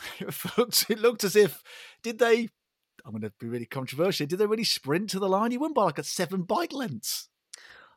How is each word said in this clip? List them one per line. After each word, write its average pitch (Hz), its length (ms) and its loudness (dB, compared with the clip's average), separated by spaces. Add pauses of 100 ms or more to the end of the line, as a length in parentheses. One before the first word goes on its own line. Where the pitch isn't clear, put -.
<laughs> - 160 -12
It - 380 -6
looked, 233 320 2
it 233 100 -2
looked 226 240 2
as 185 100 0
if, 208 300 6 (380)
did 233 180 -6
they, 233 280 6 (560)
I'm 113 80 -14
gonna 107 280 -6
be 117 80 -8
really 120 180 -6
controversial, 143 600 -2
did 175 120 -2
they 214 80 4
really 220 160 0
sprint 196 480 0
to 190 80 -4
the 196 100 0
line? 208 220 2
He 247 80 -2
won 311 140 -2
by, 254 120 4
like, 160 140 2
a 147 60 -4
seven 185 380 -2
bike 320 300 0
lengths. 226 560 -6 (680)